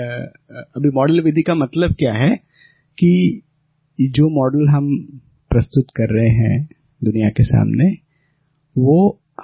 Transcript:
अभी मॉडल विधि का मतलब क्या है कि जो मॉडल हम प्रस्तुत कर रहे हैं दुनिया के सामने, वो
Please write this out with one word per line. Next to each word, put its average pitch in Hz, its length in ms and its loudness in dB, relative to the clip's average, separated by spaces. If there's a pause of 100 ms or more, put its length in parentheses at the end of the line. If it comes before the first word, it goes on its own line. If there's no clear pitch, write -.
(760)
अभी 143 140 -2
मॉडल 139 320 2
विधि 156 200 0
का 170 140 -2
मतलब 160 380 -2
क्या 123 200 -2
है 117 160 0 (680)
कि 180 440 2 (580)
जो 135 300 0
मॉडल 143 400 0
हम 143 180 0 (640)
प्रस्तुत 127 340 0 (120)
कर 110 180 -2
रहे 113 140 2
हैं 113 340 0 (400)
दुनिया 110 260 0
के 113 140 0
सामने, 113 460 2 (840)
वो 156 440 2 (240)